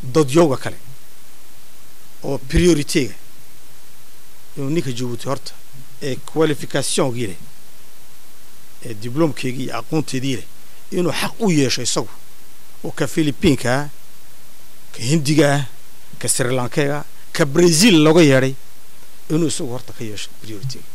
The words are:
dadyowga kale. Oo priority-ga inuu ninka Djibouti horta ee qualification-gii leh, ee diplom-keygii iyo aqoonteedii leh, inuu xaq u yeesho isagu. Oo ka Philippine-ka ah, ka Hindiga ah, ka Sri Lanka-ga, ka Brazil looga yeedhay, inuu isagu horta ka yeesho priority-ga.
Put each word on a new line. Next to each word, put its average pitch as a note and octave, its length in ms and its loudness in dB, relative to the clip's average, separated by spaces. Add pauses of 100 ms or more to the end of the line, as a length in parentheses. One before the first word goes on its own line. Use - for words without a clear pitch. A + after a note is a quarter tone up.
dadyowga C#3 540 4
kale. G#2 200 -2 (1500)
Oo C#3 140 -2
priority-ga D3 760 2 (1400)
inuu C#3 140 -2
ninka D#3 200 0
Djibouti A#2+ 380 -2
horta C3+ 240 -2 (500)
ee - 140 -2
qualification-gii D3 1080 0
leh, F#2 120 -2 (1500)
ee A#2+ 100 -2
diplom-keygii B2+ 720 0
iyo B2+ 140 -2
aqoonteedii C3+ 580 0
leh, - 100 -4 (440)
inuu F3+ 220 0
xaq - 280 -2
u A3 100 4
yeesho C#3 320 4
isagu. A#2+ 260 0 (760)
Oo E3 80 -2
ka D3+ 140 -2
Philippine-ka C#3+ 680 2
ah, C#3+ 140 0 (1040)
ka - 100 -4
Hindiga C#3+ 520 4
ah, C#3 120 0 (520)
ka B2 100 -4
Sri B2 260 0
Lanka-ga, C#3+ 500 0 (280)
ka E3 120 2
Brazil E3 580 6
looga D#3+ 200 8
yeedhay, C3+ 320 6 (760)
inuu D#3+ 180 2
isagu C#3 220 -4
horta B2 220 -4
ka - 120 -4
yeesho G#2 240 -4 (140)
priority-ga. A2+ 420 -4 (100)